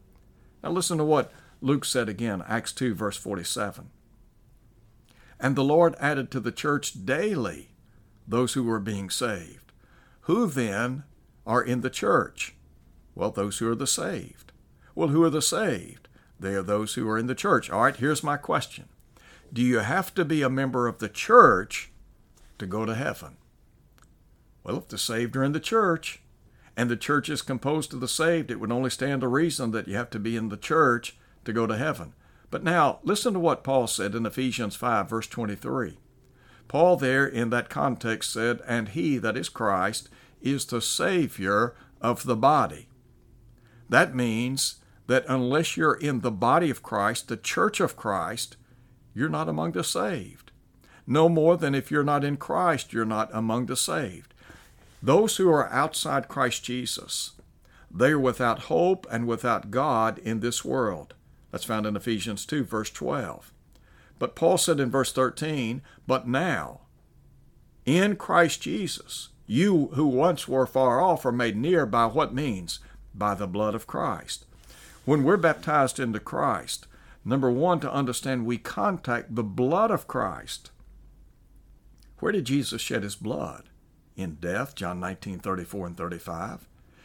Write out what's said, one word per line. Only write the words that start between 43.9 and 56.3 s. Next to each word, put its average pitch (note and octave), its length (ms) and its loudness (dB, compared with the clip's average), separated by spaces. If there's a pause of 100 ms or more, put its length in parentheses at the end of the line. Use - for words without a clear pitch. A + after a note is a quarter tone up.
means B2 640 -2 (320)
that B2+ 200 2
unless C3 480 0
you're D#3 200 4
in C#3 240 -2
the A#2+ 100 -2
body C3 400 2
of A#2 120 -6
Christ, G#2+ 460 -2
the A#2 80 -6
church - 440 0
of E3 160 0
Christ, G2 600 -4 (560)
you're C3 160 -2
not D#3 200 -2
among D#3+ 240 -2
the E3+ 120 -2
saved. F3+ 680 -6 (540)
No D#3 220 6
more E3 300 6
than D3 160 0
if C3+ 160 -2
you're D3 140 2
not C#3+ 200 2
in C#3+ 140 -2
Christ, D#3+ 540 0
you're A2+ 120 0
not A2 280 0
among A2+ 340 0
the B2+ 100 -4
saved. C3 560 -4 (720)
Those G3 340 4
who F#3 140 4
are D3 200 4
outside C#3+ 580 -2
Christ B2+ 360 -2